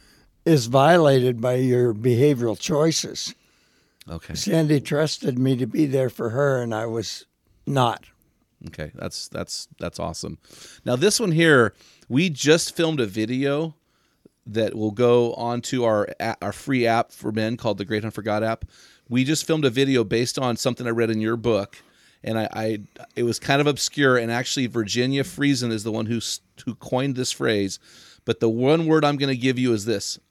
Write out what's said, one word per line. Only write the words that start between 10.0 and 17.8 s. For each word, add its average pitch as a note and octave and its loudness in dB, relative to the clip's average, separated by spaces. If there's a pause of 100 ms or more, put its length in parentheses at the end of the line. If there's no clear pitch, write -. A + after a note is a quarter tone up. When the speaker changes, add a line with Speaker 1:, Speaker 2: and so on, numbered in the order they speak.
Speaker 2:
Now, B2 0
this G3 2
one G#3 0
here, D3+ 4 (360)
we E3+ 2
just D3+ 2
filmed D#3+ 0
a A2+ 0
video C3+ -2 (720)
that G#2+ -2
will G#2+ -2
go A#2+ 4
onto A#2+ -4
our G#2+ 2 (120)
a-, A2 -2
our G2+ -4
free B2+ 0
app A2+ 2
for - -8
men A2 -2
called G#2+ -2
the G2+ -6